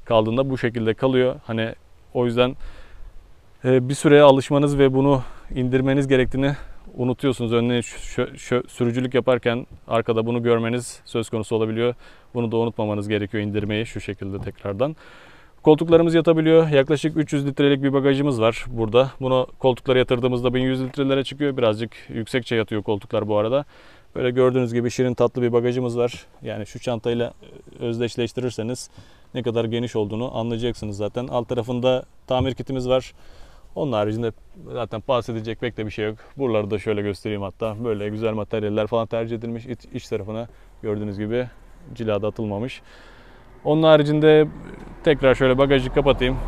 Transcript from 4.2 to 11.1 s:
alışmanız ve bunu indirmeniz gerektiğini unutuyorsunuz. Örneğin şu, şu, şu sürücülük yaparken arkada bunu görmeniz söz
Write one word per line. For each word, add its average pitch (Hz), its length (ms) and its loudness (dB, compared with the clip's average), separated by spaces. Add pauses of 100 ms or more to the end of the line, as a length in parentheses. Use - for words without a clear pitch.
alışmanız 143 580 6
ve 135 140 6
bunu 135 280 2 (340)
indirmeniz 131 520 0
gerektiğini 131 480 2 (400)
unutuyorsunuz. 123 580 -2
Örneğin 120 280 2
şu, - 180 -12
şu, - 380 -6
şu 127 300 -2
sürücülük 127 460 -2
yaparken 123 540 0 (200)
arkada 113 380 0
bunu 120 180 -2
görmeniz 117 640 -2
söz 113 240 -4